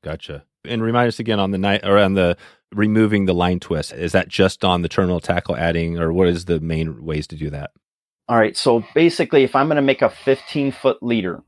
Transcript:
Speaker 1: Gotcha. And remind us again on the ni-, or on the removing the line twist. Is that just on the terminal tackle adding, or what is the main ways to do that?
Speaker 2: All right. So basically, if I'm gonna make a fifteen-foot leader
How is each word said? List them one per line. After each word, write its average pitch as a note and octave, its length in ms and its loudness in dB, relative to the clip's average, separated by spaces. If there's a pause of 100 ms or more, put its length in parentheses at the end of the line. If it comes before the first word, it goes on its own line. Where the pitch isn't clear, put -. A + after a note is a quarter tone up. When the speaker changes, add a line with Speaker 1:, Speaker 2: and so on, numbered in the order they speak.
Speaker 1:
Gotcha. D2+ 420 -12 (200)
And A#2 180 -4
remind A#2+ 260 2
us A2 100 -6
again A2 220 -2
on F#2+ 120 0
the F#2+ 60 -2
ni-, G2 240 0
or G2+ 160 4
on G2 160 4
the F2 220 2 (380)
removing G#2+ 520 2
the F#2 80 0
line F2 260 0
twist. - 320 -6
Is E2 200 -6
that F#2 160 2
just - 360 0
on F2+ 180 0
the E2 60 -2
terminal F2+ 320 -2
tackle F2 360 -4
adding, E2 420 -2
or E2 140 -2
what F2+ 160 2
is F2 180 -2
the E2+ 140 -2
main D#2+ 440 -4
ways D2+ 240 -6
to D#2 80 -14
do D2+ 140 -8
that? C#2+ 200 -12 (580)
Speaker 2:
All A#2 100 2
right. G#2+ 180 2
So A#2 280 2 (100)
basically, D#3+ 480 4
if B2 120 0
I'm C#3 140 2
gonna D3+ 140 2
make C3+ 200 2
a A#2 60 4
fifteen-foot C3+ 920 -2
leader A2 460 -2